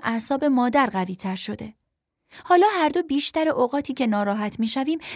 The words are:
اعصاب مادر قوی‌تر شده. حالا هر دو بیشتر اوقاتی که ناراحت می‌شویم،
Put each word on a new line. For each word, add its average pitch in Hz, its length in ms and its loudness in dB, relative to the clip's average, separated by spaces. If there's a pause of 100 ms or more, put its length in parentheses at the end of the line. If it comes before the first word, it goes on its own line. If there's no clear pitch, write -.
اعصاب 262 420 0
مادر 254 400 4
قوی‌تر 190 500 -4
شده. 214 380 -8 (680)
حالا 359 280 6
هر 330 180 2
دو 339 140 0
بیشتر 311 460 0
اوقاتی 277 440 -2
که 254 140 0
ناراحت 208 520 -2
می‌شویم، 269 400 -2 (160)